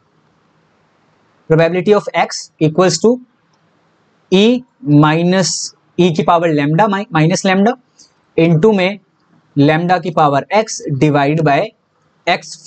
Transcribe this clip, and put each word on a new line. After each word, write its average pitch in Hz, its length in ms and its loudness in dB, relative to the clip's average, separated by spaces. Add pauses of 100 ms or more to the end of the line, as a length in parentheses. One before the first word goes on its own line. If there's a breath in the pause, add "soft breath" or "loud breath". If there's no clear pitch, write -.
(1500)
Probability 165 460 0
of 202 80 0 (140)
X 202 200 -4 (260)
equals 165 340 0
to 233 180 2 (1160)
E 220 280 2 (300)
minus 165 600 2 (500)
E 175 160 2
की 196 80 -2
power 170 260 2
lambda 156 380 0
mi-, 196 180 -4 (120)
minus 165 280 0
lambda 196 280 2 (640 soft breath)
into 170 400 2
में 190 220 -4 (600)
lambda 165 440 0
की 180 80 -8
power 143 340 0 (100)
X 220 240 -4 (240)
divide 147 380 0
by 147 180 0 (680)
X - 280 -4 (120)